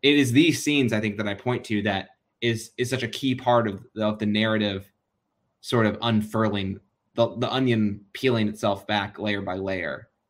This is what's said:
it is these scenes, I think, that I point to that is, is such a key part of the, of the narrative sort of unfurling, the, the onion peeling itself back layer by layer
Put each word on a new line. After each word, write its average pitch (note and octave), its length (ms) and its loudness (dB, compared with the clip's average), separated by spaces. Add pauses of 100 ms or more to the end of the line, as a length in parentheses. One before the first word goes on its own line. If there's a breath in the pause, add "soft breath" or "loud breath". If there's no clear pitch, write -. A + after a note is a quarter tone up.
it D3 140 6
is C3 140 4
these D3+ 320 4
scenes, C#3 300 2
I A2 80 0
think, G#2 160 -2
that G#2+ 100 -4
I G2+ 80 -4
point B2 300 -4
to G#2 180 -2
that G2 280 -2 (300)
is, A#2 380 -4
is B2 100 -2
such B2+ 140 -2
a A#2+ 60 -4
key B2+ 260 -2
part A#2+ 320 2
of G2 180 -6 (100)
the, G#2+ 120 -2
of G#2+ 140 -2
the G#2+ 60 -2
narrative G#2 680 0 (680)
sort A#2 260 2
of G#2 160 0
unfurling, G#2 760 0 (360)
the, - 240 0
the A2+ 140 -2
onion A2+ 600 0
peeling A2+ 340 2
itself G#2 400 -2
back G2+ 320 -2
layer G2+ 220 -2
by F#2 140 -6
layer F#2+ 540 -6 (220)